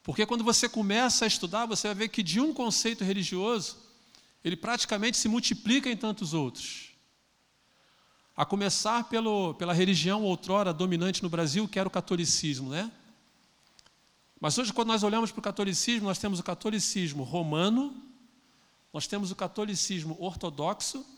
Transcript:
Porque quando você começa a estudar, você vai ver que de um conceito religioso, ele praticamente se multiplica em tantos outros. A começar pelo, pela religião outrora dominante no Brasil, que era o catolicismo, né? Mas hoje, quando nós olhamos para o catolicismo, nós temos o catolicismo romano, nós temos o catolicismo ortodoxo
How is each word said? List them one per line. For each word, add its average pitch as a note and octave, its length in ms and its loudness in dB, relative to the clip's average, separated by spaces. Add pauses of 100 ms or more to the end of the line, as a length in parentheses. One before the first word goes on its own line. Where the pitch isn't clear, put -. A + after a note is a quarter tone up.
Porque F#3 240 0
quando A3+ 180 -2
você A#3 240 4
começa A3 580 2
a - 20 4
estudar, G#3 400 0
você G#3+ 220 -2
vai G#3 40 -2
ver G#3+ 160 -2
que - 140 -2
de E3+ 160 2
um D4+ 120 4
conceito A3+ 520 0
religioso, G3 720 0 (680)
ele F3 120 0
praticamente A3+ 640 0
se - 100 2
multiplica A#3+ 600 2
em A#3+ 80 0
tantos F#3+ 380 -4
outros. - 600 -4 (1400)
A F#3+ 80 0
começar G3+ 600 0
pelo, G#3 520 0
pela F3 180 -2
religião F#3 500 4
outrora F#3+ 500 2
dominante F3 480 0
no F#3 80 -2
Brasil, E3+ 380 0
que - 100 -4
era F#3+ 100 2
o - 40 -4
catolicismo, D3+ 800 0
né? G3+ 200 -4 (1500)
Mas D3+ 180 0
hoje, A#3+ 160 0
quando A3+ 140 2
nós A3 160 4
olhamos A3 280 2
para - 100 -10
o - 20 -12
catolicismo, G3+ 640 0
nós F#3 100 0
temos G3 220 -2
o - 40 -8
catolicismo F3 800 -2
romano, F3 760 0 (920)
nós D3 140 -6
temos G3+ 240 -4
o F#3+ 60 -6
catolicismo F3+ 840 -4
ortodoxo F3 840 -4 (120)